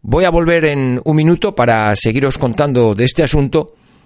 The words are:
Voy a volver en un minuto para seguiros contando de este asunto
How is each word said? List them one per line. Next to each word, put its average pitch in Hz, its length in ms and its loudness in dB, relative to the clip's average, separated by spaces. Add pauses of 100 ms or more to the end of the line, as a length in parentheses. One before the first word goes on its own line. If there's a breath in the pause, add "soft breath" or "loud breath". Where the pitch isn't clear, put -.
Voy 156 240 0
a 175 40 2
volver 165 360 2
en 131 380 -2
un 156 120 0
minuto 170 400 0
para 110 400 2
seguiros 131 420 -2
contando 123 560 0
de 113 120 0
este 156 180 0
asunto 147 520 -2 (300 soft breath)